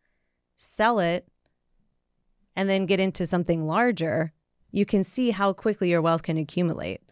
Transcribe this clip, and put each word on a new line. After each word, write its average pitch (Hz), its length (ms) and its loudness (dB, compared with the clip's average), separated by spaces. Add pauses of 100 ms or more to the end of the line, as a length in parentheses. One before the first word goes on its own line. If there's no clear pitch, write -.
(580)
sell 220 420 0
it, 175 260 0 (1300)
and 196 140 0
then 190 180 2
get 190 120 2
into 190 280 0
something 170 400 0
larger, 165 640 0 (380)
you 202 140 0
can 196 180 2
see 247 280 0
how 196 220 0
quickly 196 360 -2
your 170 120 4
wealth 165 220 2
can 160 140 -2
accumulate. 156 600 -4 (120)